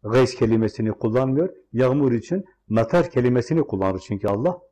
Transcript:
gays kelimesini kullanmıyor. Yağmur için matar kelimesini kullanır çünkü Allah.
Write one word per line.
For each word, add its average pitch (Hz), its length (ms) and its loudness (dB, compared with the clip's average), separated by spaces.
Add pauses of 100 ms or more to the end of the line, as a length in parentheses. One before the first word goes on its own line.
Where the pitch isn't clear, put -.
gays 120 320 2
kelimesini 110 560 0
kullanmıyor. 131 640 -2 (180)
Yağmur 131 380 2
için 139 340 -4 (220)
matar 113 420 0
kelimesini 123 540 0
kullanır 95 360 -2
çünkü 104 280 -6
Allah. 131 340 -2 (100)